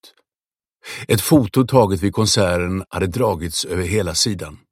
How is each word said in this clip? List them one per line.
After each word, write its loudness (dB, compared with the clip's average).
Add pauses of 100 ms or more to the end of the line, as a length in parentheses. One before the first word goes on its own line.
(1080)
Ett 2
foto 4
taget 4
vid 0
konserten 0
hade -2
dragits -2
över -4
hela -2
sidan. -4 (140)